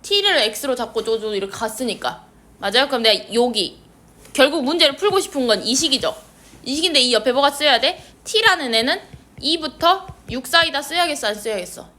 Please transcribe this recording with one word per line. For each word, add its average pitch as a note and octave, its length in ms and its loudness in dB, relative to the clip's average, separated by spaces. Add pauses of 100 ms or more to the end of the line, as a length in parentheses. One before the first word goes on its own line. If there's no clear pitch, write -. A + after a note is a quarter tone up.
T를 G4+ 340 0
X로 B3 380 0
잡고 A3+ 300 -4
저쪽 A3 300 -4
이렇게 G3 180 -4
갔으니까. A3 760 -6 (320)
맞아요? A#3 300 0
그럼 B3+ 140 -2
내가 G3+ 320 0
여기 A#3 480 -2 (500)
결국 C#4+ 320 2
문제를 D4+ 320 2
풀고 G4 240 2
싶은 C4+ 260 -4
건 G#3+ 180 2
이 A3 100 -2
식이죠. C4+ 400 0 (480)
이 C#4 140 -6
식인데 D#4+ 240 2
이 B3 120 2
옆에 A3+ 200 2
뭐가 C#4 180 4
쓰여야 C#4 300 2
돼? E4+ 220 -2 (220)
T라는 F4+ 500 2
애는 C4+ 260 0 (400)
이부터 E4 680 0 (240)
육 B3+ 160 -8
사이다 D#4+ 340 2
써야겠어, D4 480 -2
안 G#3+ 60 -2
써야겠어? G#3 540 -8 (100)